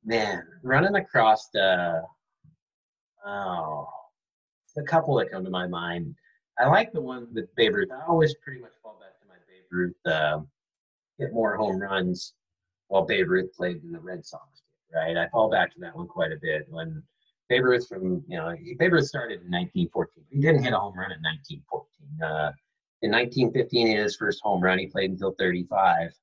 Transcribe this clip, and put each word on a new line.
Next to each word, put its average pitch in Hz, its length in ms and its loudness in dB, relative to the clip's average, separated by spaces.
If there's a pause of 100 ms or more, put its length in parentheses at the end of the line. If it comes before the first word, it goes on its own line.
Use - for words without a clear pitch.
man, 107 400 -2 (200)
running 156 320 4
across 113 540 4
the, 90 520 2 (1200)
oh, 90 640 -6 (880)
a 147 60 -6
couple 156 320 2
that 101 160 0
come 95 120 -8
to 92 80 -6
my 90 160 -2
mind. 85 480 -6 (440)
I 127 80 6
like 208 260 4
the 156 80 -4
one 127 320 -10
with - 220 -8
Babe 110 200 4
Ruth. - 160 0
I - 160 -10
always 160 260 4 (100)
pretty 135 180 -12
much - 200 -20
fall - 180 -20
back - 220 -20
to - 60 -20
my 98 80 -20 (120)
Babe 92 240 -20
Ruth, 90 240 -2 (180)
um, 76 340 0 (720)
hit 135 140 -4
more 110 220 2
home 101 240 0
runs 95 540 -4 (540)
while 95 180 2
Babe 92 240 2
Ruth 92 260 0
played 87 280 -4
in 82 80 -14
the 85 80 -10
Red 90 260 -14
Sox, - 380 -20 (300)
right? 80 220 0
I 85 140 0
fall 110 200 4
back 90 240 2
to - 80 -20
that 85 140 -14
one 87 120 -10
quite 78 240 -4
a 73 100 -8
bit. 76 280 -4
When 80 340 -10 (460)
Babe 123 140 4
Ruth 123 240 4
from, 92 400 -2
you 87 100 -8
know, - 140 -4
he, 165 240 -10
Babe 170 180 4
Ruth 151 140 4
started - 340 -8
in - 80 -16
nineteen 90 420 -2
fourteen. - 380 -6
He 143 120 -2
didn't 147 220 6
hit 120 100 0
a 110 40 2
home 101 200 -4
run 95 140 -8
in 80 100 -12
nineteen 156 480 -6
fourteen. - 540 -12
Uh, 78 280 -2 (500)
in 107 100 0
nineteen 120 400 2
fifteen, 117 360 2
he 110 60 4
hit 104 100 2
his 104 120 0
first 104 280 -4
home 98 180 0
run. 92 180 4
He 92 80 -6
played 95 240 -2
until 95 260 -2
thirty-five. 87 760 2 (120)